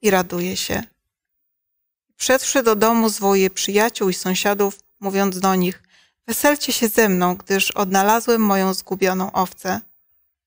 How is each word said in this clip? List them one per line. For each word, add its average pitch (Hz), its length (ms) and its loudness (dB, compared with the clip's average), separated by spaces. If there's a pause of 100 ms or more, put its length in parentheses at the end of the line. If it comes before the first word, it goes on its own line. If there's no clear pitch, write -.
i 220 80 2
raduje 185 480 -2
się. - 260 -6 (1300)
Wszedłszy 262 480 0
do 226 120 2
domu, 226 340 2
zwołuje 196 400 2
przyjaciół 208 600 0
i 180 40 0
sąsiadów, 202 680 -2 (200)
mówiąc 196 400 -2
do 190 160 2
nich: 180 280 -2 (440)
"Weselcie 285 460 0
się 233 140 0
ze 220 220 2
mną, 180 260 0
gdyż 190 360 -2
odnalazłem 214 680 0
moją 196 320 2
zgubioną 185 580 -4
owcę". 190 500 -4 (640)